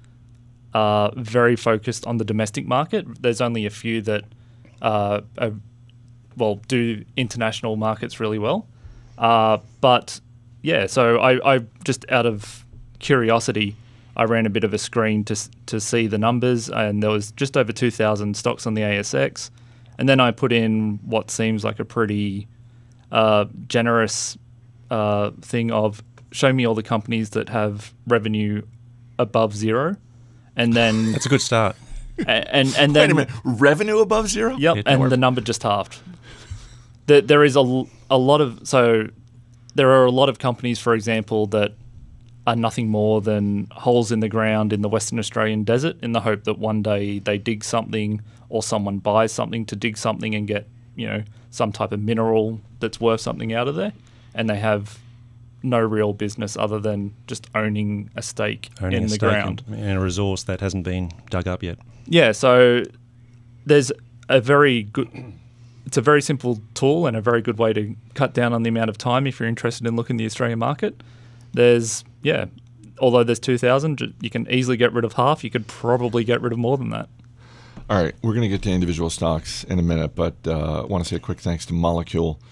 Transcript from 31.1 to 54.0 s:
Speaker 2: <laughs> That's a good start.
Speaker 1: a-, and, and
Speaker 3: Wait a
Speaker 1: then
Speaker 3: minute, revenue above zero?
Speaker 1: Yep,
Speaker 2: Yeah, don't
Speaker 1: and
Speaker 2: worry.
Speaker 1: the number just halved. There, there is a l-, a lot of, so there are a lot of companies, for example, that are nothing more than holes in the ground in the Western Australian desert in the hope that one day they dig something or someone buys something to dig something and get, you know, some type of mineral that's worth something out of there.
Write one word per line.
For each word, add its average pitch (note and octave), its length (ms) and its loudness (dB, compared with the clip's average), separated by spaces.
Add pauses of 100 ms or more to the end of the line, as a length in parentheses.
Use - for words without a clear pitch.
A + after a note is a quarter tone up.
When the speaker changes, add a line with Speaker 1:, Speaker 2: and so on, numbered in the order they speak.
Speaker 2:
<laughs> - 0 -
That's - 140 -4
a - 20 -2
good C3+ 140 4
start. A2+ 340 0 (440)
Speaker 1:
a-, - 100 -2
and, C3 460 2
and C#3+ 180 4
Speaker 3:
Wait D3+ 80 8
a D3+ 60 8
Speaker 1:
then D3+ 80 4
Speaker 3:
minute, C#3+ 140 2 (140)
revenue D3+ 540 4
above G#3+ 300 2
zero? G#3 280 -2
Speaker 1:
Yep, - 40 -6
Speaker 2:
Yeah, D#3+ 140 4
don't - 120 -2
Speaker 1:
and C3+ 140 4
Speaker 2:
worry. C3 100 2
Speaker 1:
the C3 60 2
number B2+ 240 2
just A2 220 -4
halved. G2+ 360 -2 (1080)
There, D3 140 8
there D3 240 6
is C3+ 120 4
a C#3+ 40 6
l-, B2+ 280 0 (220)
a C3+ 80 6
lot C#3 220 4
of, A#2 260 -4
so A#2 420 4 (640)
there C3+ 160 6
are C3 140 8
a B2 60 4
lot C3 180 4
of A#2+ 100 -4
companies, A#2+ 400 -4
for A#2 160 2
example, A2 540 -2
that G#2 240 -2 (760)
are A#2 100 0
nothing A#2 320 -2
more G#2+ 320 2
than G#2 520 -2
holes A#2+ 400 2
in A2 80 0
the A2 80 -2
ground G#2+ 440 0
in G#2 100 -2
the G#2 60 -2
Western A2 300 -2
Australian G#2+ 460 -2
desert B2+ 380 0
in A#2 100 -4
the A2+ 80 0
hope G#2 240 -2
that G#2 140 -4
one G#2+ 240 -2
day G2+ 380 -2
they G#2 180 -2
dig G#2+ 240 -4
something G#2+ 580 -4 (300)
or A2 120 -2
someone G2+ 360 -2
buys A2 340 2
something A2+ 320 -6
to G#2+ 120 -10
dig G#2+ 200 -4
something A2 380 -4
and G#2 120 -4
get, G#2 200 -6 (300)
you A#2 100 -8
know, G#2 160 -6 (280)
some G#2+ 220 -2
type G2+ 200 -4
of G#2 80 -4
mineral A2 600 0 (200)
that's - 200 -6
worth A2+ 200 2
something A2+ 340 -6
out A#2+ 140 -2
of C#3+ 80 -4
there. G3 160 -4 (420)